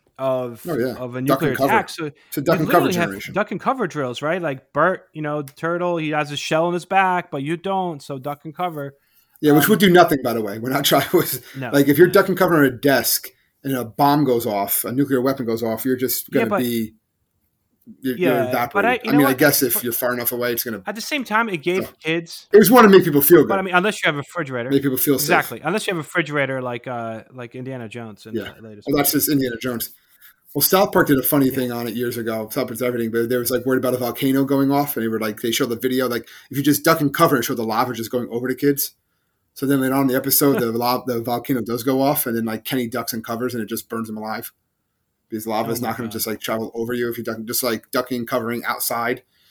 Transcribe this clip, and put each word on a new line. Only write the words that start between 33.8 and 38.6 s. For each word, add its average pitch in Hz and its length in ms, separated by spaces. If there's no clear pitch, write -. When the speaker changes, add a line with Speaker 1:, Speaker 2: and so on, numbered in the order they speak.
Speaker 2:
a 123 40
volcano 135 480
going 139 260
off, 143 260
and 113 60
they 113 40
were 110 120
like, 107 220
they 113 100
showed 131 180
the 117 60
video, 127 320
like, 117 200
if 131 80
you 139 60
just 147 200
duck 165 180
and 139 120
cover 147 220
and 117 100
show 135 80
the 113 120
lava 117 280
just 110 160
going 120 220
over 123 160
the 127 80
kids. 143 380